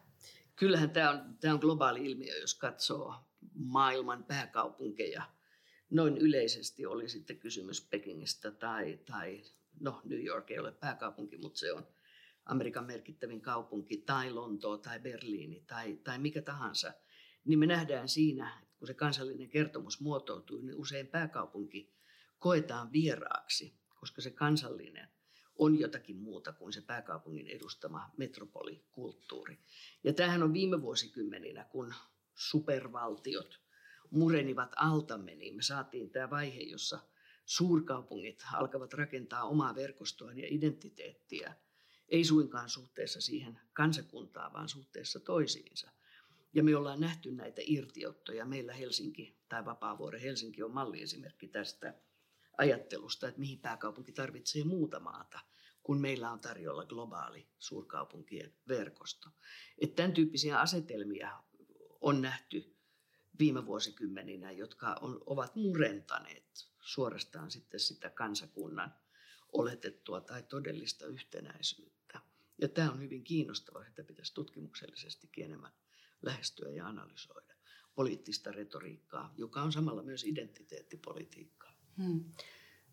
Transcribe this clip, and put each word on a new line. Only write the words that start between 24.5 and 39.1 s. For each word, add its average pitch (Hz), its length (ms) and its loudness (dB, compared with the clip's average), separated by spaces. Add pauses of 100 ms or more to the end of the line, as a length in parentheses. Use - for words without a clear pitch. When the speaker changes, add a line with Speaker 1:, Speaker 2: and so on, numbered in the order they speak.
Speaker 1:
on 156 240 8
jotakin 107 380 -2
muuta 95 360 -10
kuin 90 200 -12
se 104 80 -10
pääkaupungin 80 680 -8
edustama - 680 -10
metropolikulttuuri. - 1400 -10 (440)
Ja 147 100 6
tämähän 175 300 6
on 156 100 8
viime 180 280 4
vuosikymmeninä, 107 840 -4
kun 120 300 -6 (420)
supervaltiot 120 1200 -2 (500)
murenivat 143 680 6
altamme, 123 600 2
niin 95 200 -12
me 107 60 -8
saatiin 131 480 -4
tämä 131 200 -2
vaihe, 143 320 -2
jossa - 380 -6 (460)
suurkaupungit 131 1000 2 (100)
alkavat 131 400 -2
rakentaa 131 500 -4